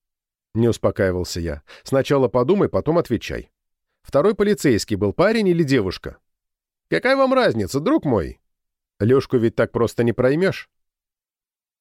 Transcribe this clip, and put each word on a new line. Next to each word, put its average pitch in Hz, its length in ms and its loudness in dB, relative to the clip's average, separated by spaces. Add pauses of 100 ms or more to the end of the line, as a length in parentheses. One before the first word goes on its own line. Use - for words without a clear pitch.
(540)
Не 117 160 2
успокаивался 92 720 -2
я. 78 240 -8 (200)
«Сначала 135 440 0
подумай, 139 420 0
потом 95 280 -2
отвечай. 76 540 -4 (520)
Второй 185 320 0
полицейский 170 600 0
был 95 180 -2
парень 214 340 2
или 170 160 2
девушка?» 107 540 -4 (680)
«Какая 247 300 0
вам 262 160 2
разница, 139 460 0
друг 247 260 0
мой? 95 340 -2 (600)
Лешку 127 380 2
ведь 113 180 0
так 113 160 -2
просто 117 320 -2
не 117 100 0
проймешь». 143 560 0 (1120)